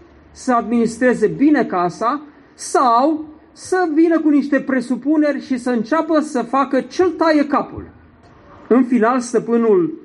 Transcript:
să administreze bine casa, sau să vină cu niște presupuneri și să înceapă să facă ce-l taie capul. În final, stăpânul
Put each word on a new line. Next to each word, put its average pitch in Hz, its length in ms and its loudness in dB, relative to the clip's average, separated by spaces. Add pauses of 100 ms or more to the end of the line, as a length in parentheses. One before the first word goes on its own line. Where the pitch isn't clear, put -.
(320)
să - 220 -4
administreze 226 720 0
bine 254 380 2
casa, 214 560 -2 (320)
sau 285 720 0 (260)
să 370 420 -2
vină 330 260 2
cu 311 100 0
niște 277 300 2
presupuneri 269 840 -2
și 262 120 -4
să 247 120 -6
înceapă 302 500 0
să 262 220 -4
facă 269 400 -2
ce-l - 280 -2
taie 311 360 0
capul. - 440 -4 (800)
În 247 160 4
final, 247 360 2
stăpânul 220 840 0